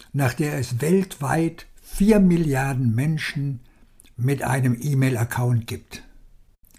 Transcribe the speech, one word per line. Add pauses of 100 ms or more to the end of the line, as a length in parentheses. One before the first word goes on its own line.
(120)
nach
der
es
weltweit (180)
vier
Milliarden
Menschen (560)
mit
einem
E-Mail-Account
gibt. (760)